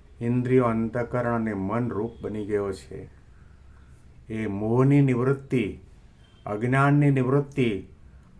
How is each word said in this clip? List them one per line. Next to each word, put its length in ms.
ઇન્દ્રિયો, 460
અંતઃકરણ 680
અને 140
મનરૂપ 540
બની 300
ગયો 180
છે. 200
એ 100
મોહની 500
નિવૃત્તિ, 560
અજ્ઞાનની 640
નિવૃત્તિ, 520